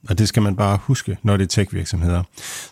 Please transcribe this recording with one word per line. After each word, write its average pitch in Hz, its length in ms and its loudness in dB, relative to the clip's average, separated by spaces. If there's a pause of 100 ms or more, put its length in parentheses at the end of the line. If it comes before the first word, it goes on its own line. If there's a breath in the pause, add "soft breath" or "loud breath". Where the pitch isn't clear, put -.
og 92 100 0
det 110 100 4
skal - 140 2
man 101 140 0
bare 101 260 2
huske, 104 400 -2
når 104 140 4
det 98 80 4
er 90 40 -4
tech-virksomheder. 90 760 0 (500 loud breath)